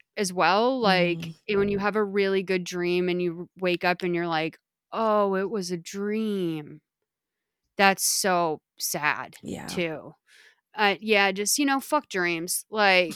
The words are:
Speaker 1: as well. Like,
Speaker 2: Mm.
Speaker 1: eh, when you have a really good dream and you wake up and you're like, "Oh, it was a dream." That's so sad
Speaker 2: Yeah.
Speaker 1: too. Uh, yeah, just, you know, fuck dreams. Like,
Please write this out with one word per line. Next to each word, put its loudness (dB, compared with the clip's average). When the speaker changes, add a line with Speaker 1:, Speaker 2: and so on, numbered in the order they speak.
Speaker 1:
as -2
well. 2
Like, 2
Speaker 2:
Mm. -10
Speaker 1:
eh, 0
when 2
you -2
have -2
a 2
really 0
good -2
dream -2
and -2
you -6
wake 0
up 0
and -2
you're -2
like, -2
"Oh, 0
it -2
was -6
a -2
dream." -6
That's 4
so 0
sad -2
Speaker 2:
Yeah. -10
Speaker 1:
too. -6
Uh, 2
yeah, 4
just, -2
you 2
know, 0
fuck -2
dreams. -4
Like, 4